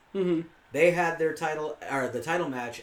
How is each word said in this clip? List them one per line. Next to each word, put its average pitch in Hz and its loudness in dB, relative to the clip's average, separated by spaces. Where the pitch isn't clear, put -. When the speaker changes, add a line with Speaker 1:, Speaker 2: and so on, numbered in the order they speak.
Speaker 1:
Mm-hmm. 180 2
Speaker 2:
They 165 6
had 170 2
their 160 2
title, 156 -4
or 135 0
the 117 -6
title 170 0
match, 120 -6